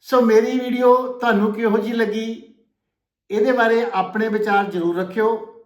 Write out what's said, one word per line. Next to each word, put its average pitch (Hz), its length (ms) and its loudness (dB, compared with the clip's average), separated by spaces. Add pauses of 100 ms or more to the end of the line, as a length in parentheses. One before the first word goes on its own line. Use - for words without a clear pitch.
ਸੋ 254 200 2
ਮੇਰੀ 233 380 4
ਵੀਡੀਓ 247 600 2
ਤੁਹਾਨੂੰ 214 340 0
ਕਿਹੋ 220 240 0
ਜਿਹੀ 226 160 -2
ਲੱਗੀ, 226 640 -6 (760)
ਇਹਦੇ 226 200 2
ਬਾਰੇ 233 420 2
ਆਪਣੇ 214 340 -4
ਵਿਚਾਰ 202 440 0
ਜ਼ਰੂਰ 170 240 -2
ਰੱਖਿਓ। 220 580 -4 (120)